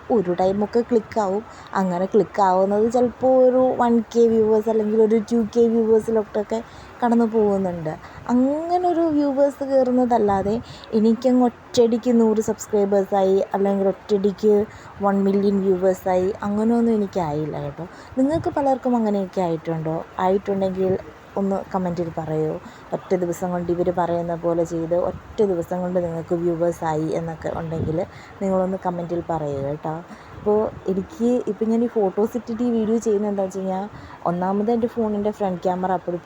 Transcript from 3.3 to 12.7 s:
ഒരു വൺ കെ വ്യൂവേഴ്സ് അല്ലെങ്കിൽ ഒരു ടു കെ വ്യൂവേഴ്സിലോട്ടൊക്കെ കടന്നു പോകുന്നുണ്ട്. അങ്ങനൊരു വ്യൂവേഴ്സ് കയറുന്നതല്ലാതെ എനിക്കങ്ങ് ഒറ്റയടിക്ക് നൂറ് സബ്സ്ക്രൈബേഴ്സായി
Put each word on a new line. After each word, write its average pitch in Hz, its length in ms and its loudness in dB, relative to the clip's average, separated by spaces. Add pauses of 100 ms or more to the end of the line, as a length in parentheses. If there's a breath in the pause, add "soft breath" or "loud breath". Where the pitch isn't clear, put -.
ഒരു 254 160 4 (180)
വൺ 240 140 4 (180)
കെ 233 100 4 (120)
വ്യൂവേഴ്സ് 220 380 2
അല്ലെങ്കിൽ 220 340 2
ഒരു 226 120 4 (120)
ടു 233 80 2 (160)
കെ 233 180 6
വ്യൂവേഴ്സിലോട്ടൊക്കെ 220 840 0 (420 loud breath)
കടന്നു 233 340 4
പോകുന്നുണ്ട്. 190 580 0 (400 loud breath)
അങ്ങനൊരു 330 720 2 (140)
വ്യൂവേഴ്സ് 277 520 2
കയറുന്നതല്ലാതെ 233 840 2 (460 loud breath)
എനിക്കങ്ങ് 240 500 4
ഒറ്റയടിക്ക് 233 680 0
നൂറ് 220 200 4 (100)
സബ്സ്ക്രൈബേഴ്സായി 196 840 2 (180)